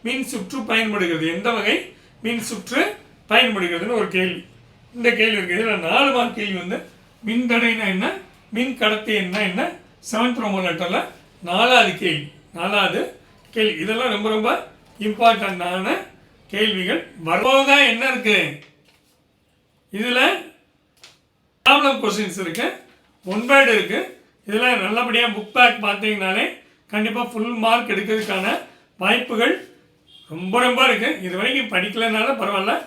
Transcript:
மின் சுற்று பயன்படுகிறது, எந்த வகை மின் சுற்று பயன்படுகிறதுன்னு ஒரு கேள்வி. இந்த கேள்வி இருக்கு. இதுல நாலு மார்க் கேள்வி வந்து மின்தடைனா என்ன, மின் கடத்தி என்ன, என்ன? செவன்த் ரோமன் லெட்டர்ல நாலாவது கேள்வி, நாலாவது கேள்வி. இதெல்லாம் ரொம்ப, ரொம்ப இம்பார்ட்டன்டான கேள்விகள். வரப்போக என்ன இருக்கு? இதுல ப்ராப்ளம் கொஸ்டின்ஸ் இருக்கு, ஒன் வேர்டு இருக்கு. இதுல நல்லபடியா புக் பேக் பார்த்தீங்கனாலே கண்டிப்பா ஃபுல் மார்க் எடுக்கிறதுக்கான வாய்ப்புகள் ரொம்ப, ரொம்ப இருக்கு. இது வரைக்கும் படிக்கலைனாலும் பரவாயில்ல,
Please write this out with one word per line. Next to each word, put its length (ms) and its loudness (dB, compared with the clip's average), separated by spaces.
மின் 220 -4
சுற்று 360 -8
பயன்படுகிறது, 680 -2
எந்த 240 -2
வகை 420 -2
மின் 200 -4
சுற்று 540 -4
பயன்படுகிறதுன்னு 640 0
ஒரு 160 0
கேள்வி. 380 -2
இந்த 160 2
கேள்வி 260 2
இருக்கு. 180 -2
இதுல 240 0
நாலு 320 4
மார்க் 240 0
கேள்வி 180 -4
வந்து 320 -6
மின்தடைனா 600 2
என்ன, 260 -2
மின் 260 -2
கடத்தி 320 0
என்ன, 140 -4
என்ன? 120 -2
செவன்த் 340 0
ரோமன் 240 -2
லெட்டர்ல 320 -2
நாலாவது 420 4
கேள்வி, 260 -2
நாலாவது 440 0
கேள்வி. 280 0
இதெல்லாம் 320 0
ரொம்ப, 200 -4
ரொம்ப 140 2
இம்பார்ட்டன்டான 800 2
கேள்விகள். 480 0
வரப்போக 420 4
என்ன 200 -2
இருக்கு? 260 0
இதுல 200 0
ப்ராப்ளம் 380 4
கொஸ்டின்ஸ் 420 -4
இருக்கு, 220 -4
ஒன் 160 -2
வேர்டு 280 8
இருக்கு. 220 -2
இதுல 200 2
நல்லபடியா 500 0
புக் 220 -10
பேக் 300 4
பார்த்தீங்கனாலே 580 -2
கண்டிப்பா 280 -2
ஃபுல் 220 -4
மார்க் 280 2
எடுக்கிறதுக்கான 540 -2
வாய்ப்புகள் 500 2
ரொம்ப, 240 -4
ரொம்ப 240 2
இருக்கு. 200 0
இது 140 -6
வரைக்கும் 340 -2
படிக்கலைனாலும் 680 0
பரவாயில்ல, 320 0